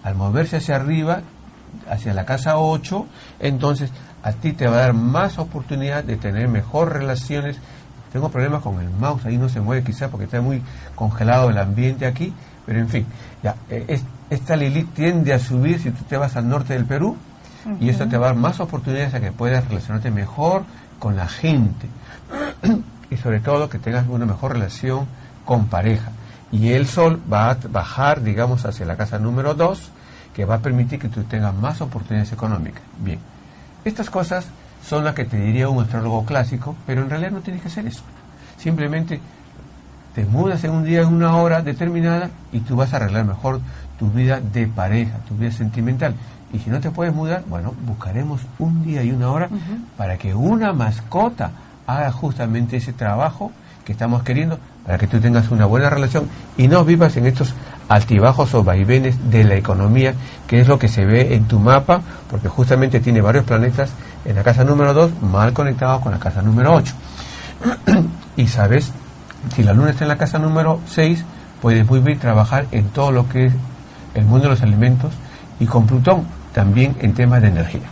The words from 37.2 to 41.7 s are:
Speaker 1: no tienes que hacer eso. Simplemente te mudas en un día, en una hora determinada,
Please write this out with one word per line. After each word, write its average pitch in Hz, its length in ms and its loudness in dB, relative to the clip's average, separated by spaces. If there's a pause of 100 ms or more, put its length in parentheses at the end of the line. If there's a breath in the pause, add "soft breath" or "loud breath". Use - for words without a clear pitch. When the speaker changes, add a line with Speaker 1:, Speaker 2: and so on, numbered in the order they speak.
Speaker 1:
no 196 100 -8
tienes 180 220 -10
que - 60 -12
hacer 214 180 -10
eso. - 160 -12 (560 loud breath)
Simplemente 160 600 -4 (960 loud breath)
te 107 120 -2
mudas 165 380 0
en 160 80 -2
un 160 120 0
día, 165 160 2
en 165 80 4
una 165 300 2
hora 165 240 2
determinada, 170 640 -2 (240)